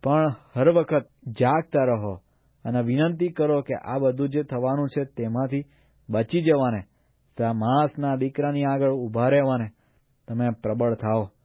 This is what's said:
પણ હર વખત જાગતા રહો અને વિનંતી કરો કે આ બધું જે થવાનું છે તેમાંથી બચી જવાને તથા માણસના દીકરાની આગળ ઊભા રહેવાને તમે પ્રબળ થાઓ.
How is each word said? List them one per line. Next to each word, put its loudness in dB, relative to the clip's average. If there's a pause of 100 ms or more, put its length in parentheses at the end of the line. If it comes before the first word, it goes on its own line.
પણ 2 (200)
હર 2
વખત 2 (280)
જાગતા 2
રહો -2 (520)
અને -2
વિનંતી 0
કરો 2
કે -6
આ -6
બધું 0
જે -2
થવાનું -2
છે -4
તેમાંથી -4 (420)
બચી 0
જવાને 2 (560)
તથા 0
માણસના 0
દીકરાની -2
આગળ 2
ઊભા 0
રહેવાને 2 (600)
તમે -2 (100)
પ્રબળ 0
થાઓ. 0 (200)